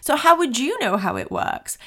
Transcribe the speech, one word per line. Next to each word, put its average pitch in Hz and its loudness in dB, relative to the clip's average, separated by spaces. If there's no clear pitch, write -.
so 277 0
how 330 6
would 277 0
you 311 -2
know 202 0
how 185 -4
it - -8
works? - -4